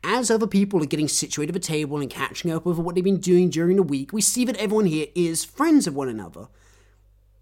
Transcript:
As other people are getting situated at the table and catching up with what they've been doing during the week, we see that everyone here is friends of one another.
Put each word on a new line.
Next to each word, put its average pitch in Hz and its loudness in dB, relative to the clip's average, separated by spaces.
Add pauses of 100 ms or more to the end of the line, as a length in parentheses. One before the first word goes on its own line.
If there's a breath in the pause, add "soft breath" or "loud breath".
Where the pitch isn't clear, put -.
As 226 0
other 220 2
people 196 2
are 143 -2
getting 151 -2
situated 151 -4
at - -4
the - -8
table 151 -2
and 135 -6
catching - -4
up 160 -4
with 175 0
what 170 -4
they've 180 0
been 190 2
doing 180 4
during 170 2
the 196 4
week, 139 -2
we 214 -2
see 240 0
that 233 -2
everyone 214 2
here 156 0
is 165 0
friends 302 2
of 147 -4
one 135 -4
another. 104 -10 (920 soft breath)